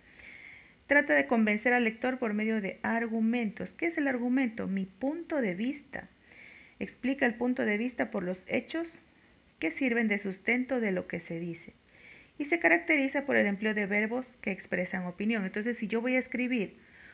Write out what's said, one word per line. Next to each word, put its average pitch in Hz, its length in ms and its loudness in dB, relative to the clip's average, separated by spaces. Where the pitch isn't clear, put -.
Trata 294 280 6
de 285 120 6
convencer 220 460 4
al 247 120 4
lector 247 340 0
por 214 160 0
medio 220 260 0
de 190 220 -6
argumentos. 226 920 0
¿Qué - 140 -4
es 330 100 -2
el 285 120 2
argumento? 247 580 0
Mi 190 200 -2
punto 311 540 -4
de 196 140 0
vista. 247 540 -6
Explica 254 460 -2
el 233 80 2
punto 247 300 0
de 208 140 0
vista 247 320 -4
por 196 140 -4
los 185 240 -6
hechos 320 400 -2
que 320 100 0
sirven 233 380 0
de 202 100 0
sustento 240 640 -2
de 214 100 0
lo 180 160 -2
que 170 140 -8
se 165 180 -8
dice. 170 360 -10
Y 294 80 -4
se 339 120 0
caracteriza 311 680 2
por 247 120 2
el 214 100 6
empleo 202 260 0
de 208 140 0
verbos 214 540 -2
que - 100 -4
expresan 185 560 -4
opinión. 208 380 -2
Entonces, 214 320 -4
si 226 100 -6
yo 226 140 0
voy 254 160 0
a - 20 4
escribir 247 580 -2